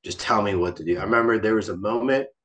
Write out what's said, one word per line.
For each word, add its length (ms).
Just 160
tell 220
me 140
what 220
to 60
do." 160
I 40
remember 360
there 160
was 140
a 80
moment 500